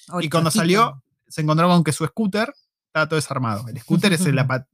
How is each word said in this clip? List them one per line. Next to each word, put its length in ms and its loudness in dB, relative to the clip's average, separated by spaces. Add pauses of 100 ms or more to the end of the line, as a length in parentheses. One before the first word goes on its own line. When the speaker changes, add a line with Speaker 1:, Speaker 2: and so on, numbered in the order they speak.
(120)
Speaker 1:
o 80 -6
Speaker 2:
Y 60 -2
Speaker 1:
el 40 -4
Speaker 2:
cuando 220 0
Speaker 1:
kiosquito. 80 0
Speaker 2:
salió, 440 0 (260)
se 120 -10
encontró 280 2
con 160 4
que 80 0
su 120 -4
scooter 480 -4 (340)
estaba 200 -2
todo 80 -2
desarmado. 540 -4
El 100 -12
scooter 320 0
es 140 0
el 140 2
Speaker 1:
<laughs> 0 -
Speaker 2:
apa-, 340 -2